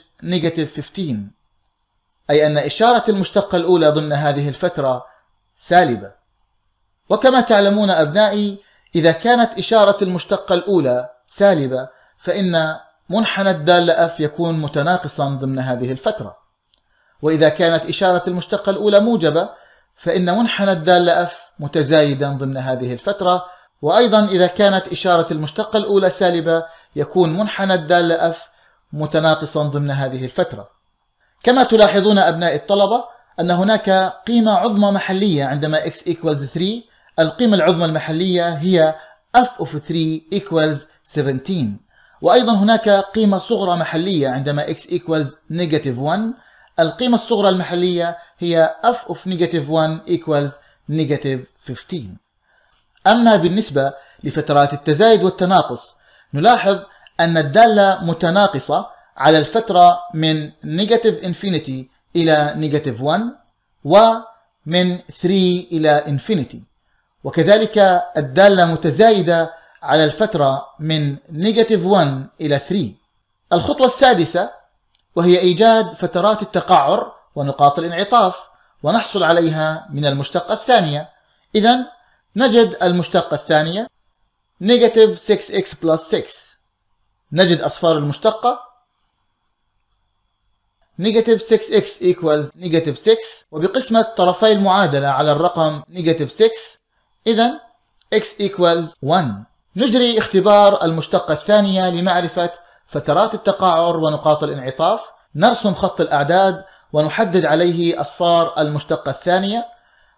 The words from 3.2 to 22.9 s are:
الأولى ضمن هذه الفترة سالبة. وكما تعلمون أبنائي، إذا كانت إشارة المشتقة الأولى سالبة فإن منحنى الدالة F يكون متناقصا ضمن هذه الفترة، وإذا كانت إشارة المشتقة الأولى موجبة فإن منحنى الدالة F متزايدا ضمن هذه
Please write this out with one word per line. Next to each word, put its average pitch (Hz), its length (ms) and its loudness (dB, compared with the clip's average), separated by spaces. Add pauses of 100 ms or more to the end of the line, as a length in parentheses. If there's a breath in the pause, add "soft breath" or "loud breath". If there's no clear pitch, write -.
الأولى 170 340 2
ضمن 151 220 -2
هذه 147 360 -2
الفترة 135 560 -4 (540 soft breath)
سالبة. 127 540 0 (960)
وكما 254 320 2
تعلمون 202 500 2
أبنائي، 196 680 0 (360 soft breath)
إذا 165 180 4
كانت 233 460 0
إشارة 202 460 2
المشتقة 180 500 -4
الأولى 139 560 0 (160)
سالبة 135 600 0 (300 soft breath)
فإن 170 580 -2 (320)
منحنى 196 420 -2
الدالة 170 580 2
F 165 120 -10
يكون 165 340 -4
متناقصا 151 760 -4
ضمن 135 300 -6
هذه 127 340 -6
الفترة، 135 440 -8 (840)
وإذا 156 260 2
كانت 165 360 0
إشارة 180 420 -2
المشتقة 180 440 -6
الأولى 202 300 2
موجبة 185 480 0 (480 loud breath)
فإن 180 420 -2
منحنى 202 340 0
الدالة 175 540 2
F - 40 -8 (280)
متزايدا 143 720 0
ضمن 135 240 -6
هذه 127 360 -6